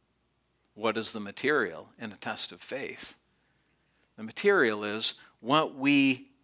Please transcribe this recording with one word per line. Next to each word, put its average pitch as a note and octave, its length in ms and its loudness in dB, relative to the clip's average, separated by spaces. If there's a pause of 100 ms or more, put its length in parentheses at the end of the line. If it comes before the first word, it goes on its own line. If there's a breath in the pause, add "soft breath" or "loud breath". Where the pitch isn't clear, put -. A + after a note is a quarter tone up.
(760)
What A2 240 0
is G#2+ 140 -6
the A2 80 -8
material G#2 760 -2
in A2+ 140 -10
a G#2+ 60 -18
test - 340 -6
of F2+ 100 -18
faith? - 540 -10 (1000)
The A2 80 -12
material A#2 580 2
is G#2 320 -2 (240 soft breath)
what C#3+ 380 2
we C3+ 560 2 (120)